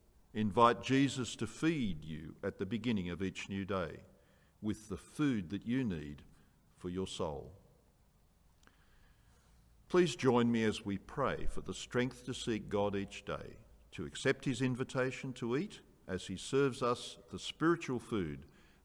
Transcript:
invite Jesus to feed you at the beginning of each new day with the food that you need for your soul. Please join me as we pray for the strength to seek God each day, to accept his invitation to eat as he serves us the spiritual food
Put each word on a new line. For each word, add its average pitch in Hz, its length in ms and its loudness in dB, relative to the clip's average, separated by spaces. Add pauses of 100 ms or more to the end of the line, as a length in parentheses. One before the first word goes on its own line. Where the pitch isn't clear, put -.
(320)
invite 117 520 6
Jesus 131 520 2
to 113 120 -4
feed 110 580 -2
you 80 380 -10
at 98 160 -4
the 101 60 -2
beginning 104 440 0
of 87 140 -4
each - 260 -4
new 98 160 -4
day 92 340 -2 (640)
with 104 260 -4
the 95 80 -6
food 113 540 -2
that 98 160 -6
you 127 180 0
need 76 380 -4 (560)
for 90 100 -8
your 92 200 -4
soul. 80 440 -6 (2250)
Please 180 280 6
join 120 360 6
me 113 120 4
as 107 220 0
we 101 140 0
pray - 480 0
for - 140 2
the 92 120 -4
strength - 520 -2
to 127 100 -4
seek 104 340 -2
God 101 260 2
each 98 300 -6
day, - 320 -8 (320)
to - 160 -8
accept 135 400 0
his 127 160 0
invitation 127 720 -2
to 123 240 -2
eat 202 240 -6 (260)
as 92 200 -6
he 95 100 -6
serves 135 460 2
us - 340 -2 (140)
the 90 80 -8
spiritual 160 580 0
food 82 480 -2 (400)